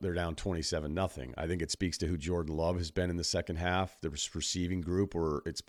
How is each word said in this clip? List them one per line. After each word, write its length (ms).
they're 140
down 180
twenty-seven 640
nothing. 420
I 80
think 160
it 80
speaks 300
to 80
who 100
Jordan 400
Love 220
has 100
been 220
in 60
the 60
second 340
half. 440
The 80
rec-, 240
receiving 480
group, 320
where 320
it 240